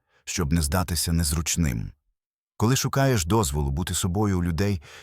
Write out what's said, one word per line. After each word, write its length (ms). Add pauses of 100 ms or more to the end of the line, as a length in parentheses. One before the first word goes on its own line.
(240)
щоб 300
не 80
здатися 520
незручним, 760 (680)
коли 180
шукаєш 500
дозволу 460
бути 220
собою 460
у 40
людей, 380 (220)